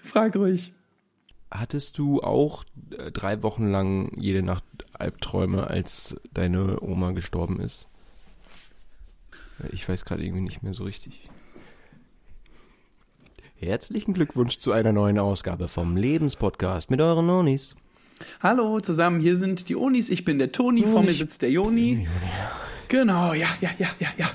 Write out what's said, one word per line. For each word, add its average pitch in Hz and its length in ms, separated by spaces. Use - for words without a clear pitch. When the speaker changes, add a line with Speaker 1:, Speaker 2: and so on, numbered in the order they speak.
Speaker 1:
Frag 220 340
ruhig. 190 380
Speaker 2:
Hattest 120 460
du 143 240
auch, 147 420
äh, - 140
drei 101 320
Wochen 107 260
lang 98 500
jede 95 220
Nacht 92 220
Albträume, - 760
als - 480
deine 92 480
Oma 90 300
gestorben 87 480
ist? - 280
Ich - 160
weiß - 180
gerade - 180
irgendwie 92 200
nicht 90 200
mehr 98 100
so 92 120
richtig. - 440
Herzlichen 120 580
Glückwunsch 135 460
zu - 120
einer 110 220
neuen 101 260
Ausgabe 90 480
vom 87 300
Lebenspodcast 107 920
mit 135 120
euren 165 280
Onis. 165 460
Speaker 1:
Hallo 220 380
zusammen, 170 420
hier 175 160
sind 185 320
die - 80
Onis, 247 320
ich - 160
bin 151 140
der 131 120
Toni, 247 320
vor 214 200
mir 190 80
Speaker 2:
Ich 156 80
Speaker 1:
sitzt 151 220
der 127 100
Joni. 226 420
Speaker 2:
Joni, 107 100
ja. 87 480
Speaker 1:
Genau, 180 440
ja, 160 140
ja, 180 160
ja, 180 100
ja, 156 80
ja. 165 160